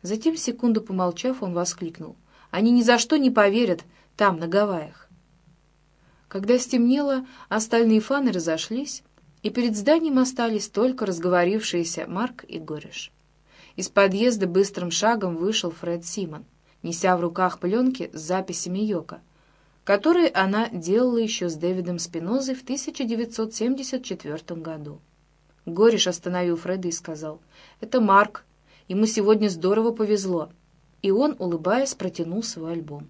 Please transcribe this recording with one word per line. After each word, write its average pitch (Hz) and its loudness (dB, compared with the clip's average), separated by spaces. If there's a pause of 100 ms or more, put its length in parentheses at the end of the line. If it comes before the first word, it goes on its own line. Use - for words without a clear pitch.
Затем, 220 -2
секунду 233 0
помолчав, 190 -4
он 185 -6
воскликнул: 170 -6 (360)
"Они 214 4
ни 240 6
за 233 6
что 311 2
не 262 4
поверят 202 2 (340)
там, 196 2
на 170 -6
Гавайях". 175 -2 (1160)
Когда 208 2
стемнело, 262 2 (240)
остальные 220 4
фаны 269 0
разошлись, 180 -4 (400)
и 208 -4
перед 240 0
зданием 285 2
остались 233 0
только 240 0
разговорившиеся 175 0
Марк 233 -8
и - -12
Гориш. 151 -14 (640)
Из 185 -8
подъезда 202 4
быстрым 180 0
шагом 196 0
вышел 185 -2
Фред 170 -8
Симон, 160 -8 (380)
неся 175 2
в 170 -2
руках 175 -2
плёнки 240 -2
с 156 -12
записями 180 -4
Йоко, 190 -4 (640)
которые 311 4
она 196 0
делала 226 0
ещё 220 -2
с 160 -6
Дэвидом 175 -4
Спинозой 247 -4
в - -18
тысяча 277 -6
девятьсот 226 -4
семьдесят 254 -4
четвёртом 160 -10
году. 151 -12 (680)
Гориш 190 6
остановил 180 -2
Фреда 180 -6
и 170 -4
сказал: 156 -10 (400)
"Это 233 0
Марк, 294 4 (420)
ему 202 2
сегодня 214 4
здорово 196 0
повезло". 196 -2 (520)
И 196 0
он, 269 2
улыбаясь, 185 -2
протянул 180 -6
свой 165 -10
альбом. 147 -10